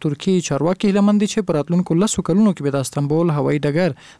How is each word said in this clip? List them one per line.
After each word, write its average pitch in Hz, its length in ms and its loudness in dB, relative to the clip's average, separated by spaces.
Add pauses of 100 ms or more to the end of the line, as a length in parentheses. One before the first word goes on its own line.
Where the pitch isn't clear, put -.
ترکیې 170 420 -2
چارواکي 170 420 0
هیله 202 200 2
مند 208 140 2
دي 196 80 -2
چې 214 180 -2
په 160 80 0
راتلونکو 170 440 0
لسو 202 280 -2
کلونو 196 260 4
کې 143 120 -4
به 139 100 -2
د 131 100 -2
استانبول 151 500 0
هوایي 143 300 0
ډګر 160 220 0 (300)